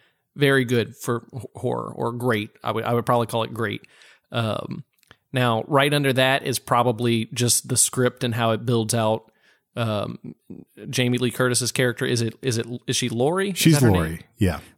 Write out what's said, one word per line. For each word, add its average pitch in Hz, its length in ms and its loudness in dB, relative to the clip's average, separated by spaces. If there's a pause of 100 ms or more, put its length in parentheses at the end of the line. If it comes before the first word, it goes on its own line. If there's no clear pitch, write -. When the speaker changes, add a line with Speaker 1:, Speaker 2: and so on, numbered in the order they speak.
(360)
Speaker 1:
very 139 300 4
good 120 320 0
for 120 360 -4
h-, 127 80 -10 (140)
horror, 123 380 -4
or 117 180 -4
great. 117 380 -2 (120)
I 113 120 -4
would, 110 100 -4
I 117 100 0
would 120 120 0
probably 120 220 2
call 113 160 -2
it 123 100 -8
great. 107 280 -6 (520)
Um, 117 500 -4 (480)
now, 120 360 0
right 143 260 2
under 143 180 2
that 131 340 2
is 131 140 -2
probably 117 760 0
just 117 360 0
the 123 80 0
script - 480 0
and 117 100 -2
how 117 160 2
it 110 140 -2
builds 113 280 0
out, 110 380 0 (460)
um, 110 580 -6 (540)
Jamie 123 280 0
Lee 120 140 0
Curtis's 123 400 0
character. 127 340 0
Is 123 160 0
it, 113 200 -2
is 120 160 -2
it, 113 80 -4 (220)
is 127 80 -2
she 123 140 -2
Laurie? 156 420 0
Is 175 60 -6
Speaker 2:
She's 156 220 6
Speaker 1:
that 131 60 6
her 110 60 8
Speaker 2:
Laurie, 85 180 2
Speaker 1:
name? 82 100 -8 (180)
Speaker 2:
yeah. 85 220 2 (180)